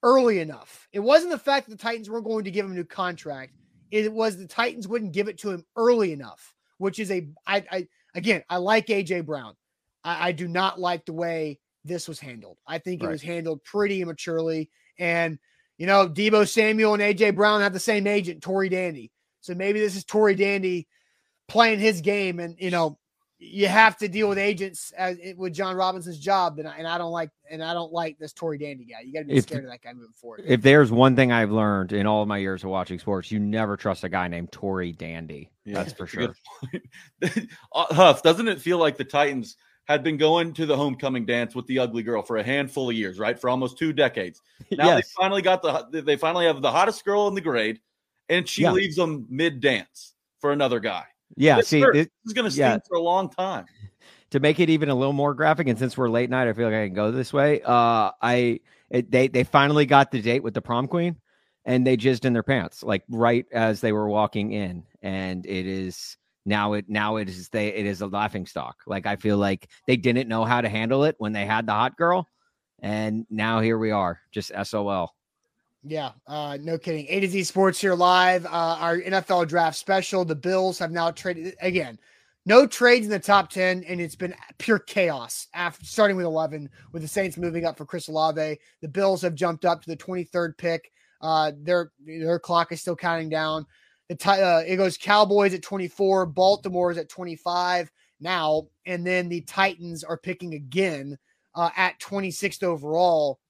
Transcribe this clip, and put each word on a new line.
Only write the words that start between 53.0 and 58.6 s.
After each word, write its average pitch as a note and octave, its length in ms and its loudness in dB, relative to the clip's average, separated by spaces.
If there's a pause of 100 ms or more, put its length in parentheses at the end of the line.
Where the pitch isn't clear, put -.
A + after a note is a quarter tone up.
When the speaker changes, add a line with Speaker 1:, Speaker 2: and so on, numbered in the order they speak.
Speaker 3:
long F3+ 280 0
time. F3+ 360 -6 (640)
Speaker 2:
To C#3+ 80 2
make D3 200 4
it E3 100 4
even D#3 200 4
a C3+ 60 2
little C3+ 180 0
more C#3+ 200 0
graphic, D#3 340 2
and A#2 100 2
since B2 200 -4
we're B2+ 120 2
late A#2+ 200 0
night, B2+ 180 0
I A2 60 0
feel A#2 120 -2
like A2 100 0
I G#2+ 120 0
can F#2 80 -6
go G#2+ 160 0
this B2+ 220 -4
way. C#3+ 300 2
Uh, A#2 480 4 (100)
I, A#2+ 400 2 (280)